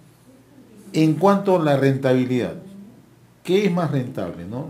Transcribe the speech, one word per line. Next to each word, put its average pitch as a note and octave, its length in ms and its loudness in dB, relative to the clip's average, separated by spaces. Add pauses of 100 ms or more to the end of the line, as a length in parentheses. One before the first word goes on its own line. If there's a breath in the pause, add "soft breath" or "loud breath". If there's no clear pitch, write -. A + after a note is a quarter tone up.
(920)
en D#3 220 4
cuanto F#3+ 440 2
a D#3+ 40 -2
la C#3+ 140 2
rentabilidad, B2+ 760 0 (880)
¿qué G3 220 0
es F3+ 60 2
más E3+ 200 -2
rentable, F#2+ 540 -6
no? B2 240 -10